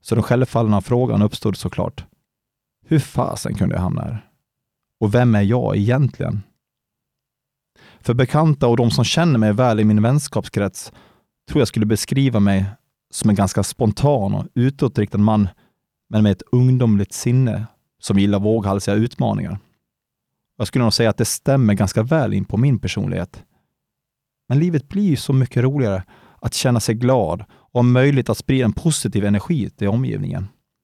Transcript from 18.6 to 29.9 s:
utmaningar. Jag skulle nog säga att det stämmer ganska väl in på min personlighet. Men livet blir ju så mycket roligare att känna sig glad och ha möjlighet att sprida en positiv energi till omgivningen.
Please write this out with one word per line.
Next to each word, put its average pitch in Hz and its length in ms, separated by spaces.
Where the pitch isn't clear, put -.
utmaningar. 104 640
Jag 104 100
skulle 127 180
nog 110 80
säga 113 180
att 101 60
det 117 80
stämmer 127 500
ganska 101 280
väl 127 320
in 98 100
på - 120
min 123 220
personlighet. 92 680
Men 131 100
livet 165 300
blir 196 220
ju 139 60
så - 160
mycket 127 300
roligare 123 420
att - 140
känna 120 260
sig 117 140
glad 113 560
och - 280
ha 120 40
möjlighet 127 460
att 107 100
sprida 131 260
en 107 80
positiv 110 520
energi 104 460
till - 180
omgivningen. 101 600